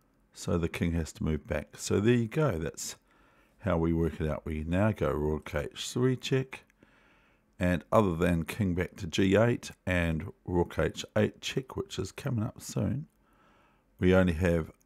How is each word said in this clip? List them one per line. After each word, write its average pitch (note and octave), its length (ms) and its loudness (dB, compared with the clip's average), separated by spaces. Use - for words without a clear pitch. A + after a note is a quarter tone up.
So - 240 -2
the E2+ 100 0
king E2+ 260 0
has E2 200 -2
to - 100 -8
move D#2 220 0
back. - 320 -6
So G2 220 0
there A2+ 160 4
you A#2 120 0
go. C3+ 300 0
That's - 380 -8
how F2 180 0
we E2 160 2
work E2 260 0
it D#2 80 -2
out. - 200 -6
We D#2 200 -6
now G2 260 2
go C#2+ 180 0
rook D2+ 420 -2
H - 380 -6
three B2+ 240 2
check. - 480 -4
And F2+ 320 0
other G2+ 240 4
than E2+ 300 2
king F#2 280 -2
back E2+ 220 -4
to G#2 100 -10
G F#2+ 300 2
eight A#2 340 2
and F2 460 0
rook F2 360 0
H - 260 -2
eight - 240 0
check, - 380 -8
which - 220 -8
is G#2 120 -6
coming B2 320 -4
up - 160 -8
soon, A#2+ 460 -4
we F2+ 160 6
only F2+ 180 6
have E2+ 380 0